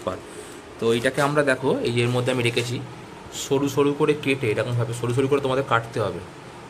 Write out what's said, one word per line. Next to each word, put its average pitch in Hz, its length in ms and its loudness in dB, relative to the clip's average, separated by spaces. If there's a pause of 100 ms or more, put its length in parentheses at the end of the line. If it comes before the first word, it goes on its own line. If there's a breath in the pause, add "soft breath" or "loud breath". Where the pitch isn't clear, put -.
পার। 92 120 -2 (640 loud breath)
তো 113 120 4
এইটাকে 127 300 2
আমরা 147 200 4
দেখো, 139 400 2
এই 123 100 0
যে 120 100 2
এর 120 60 4
মধ্যে 123 240 2
আমি 127 100 0
রেখেছি 117 380 0 (540)
সরু 139 340 0
সরু 143 260 4
করে 147 280 2
কেটে, 135 280 0
এরকমভাবে 120 500 0
সরু 120 140 0
সরু 131 140 2
করে 139 120 4
তোমাদের 131 280 0
কাটতে 117 320 0
হবে। 92 200 -2 (500)